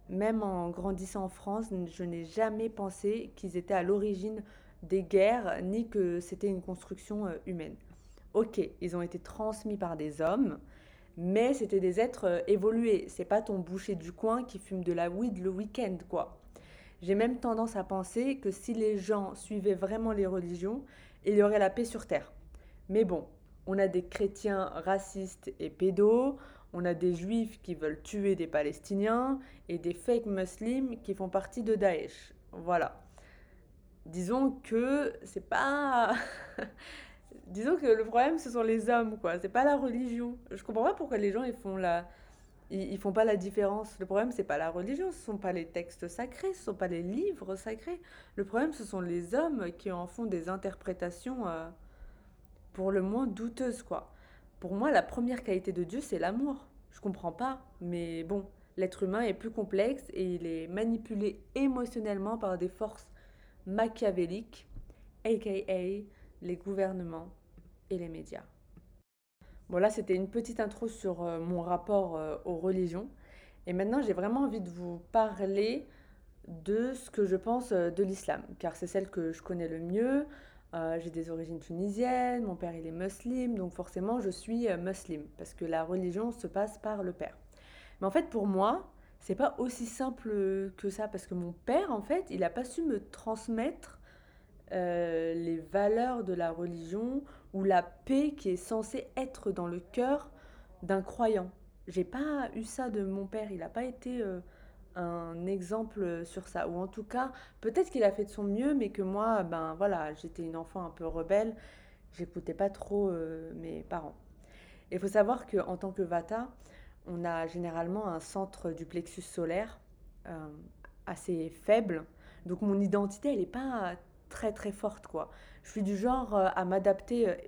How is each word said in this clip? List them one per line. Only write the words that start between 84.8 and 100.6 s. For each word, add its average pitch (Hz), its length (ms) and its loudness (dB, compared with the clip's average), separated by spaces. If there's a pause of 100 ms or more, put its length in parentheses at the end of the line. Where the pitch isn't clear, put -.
parce - 160 -12
que - 120 -8
la 160 180 2
religion 185 480 0
se 226 160 -6
passe 214 320 -2
par 214 240 -4
le 180 100 -2
père. - 240 -10 (640)
Mais 190 60 2
en 196 60 2
fait, 330 180 4
pour 208 160 2
moi, 208 420 4 (300)
c'est - 160 -4
pas 254 240 4
aussi 240 260 -2
simple 247 460 -4 (460)
que 202 120 -4
ça, 214 200 -2
parce 196 180 -8
que - 80 -6
mon 175 160 -2 (160)
père, 330 240 4
en 208 120 -2
fait, 349 280 0
il 180 140 0
a 170 60 2
pas 233 120 -4
su 254 220 -4
me 233 160 2 (100)
transmettre, 226 880 -4 (720)
euh, 170 640 0
les 165 240 -2
valeurs 220 640 2
de 185 120 -2
la 170 180 0
religion 175 720 -4 (280)
ou 190 120 0
la 185 180 8
paix 285 540 2
qui 196 140 -2
est 180 60 2
censée 220 600 -4
être 262 340 -4
dans 180 160 -2
le 175 140 -4
cœur 262 500 0 (540)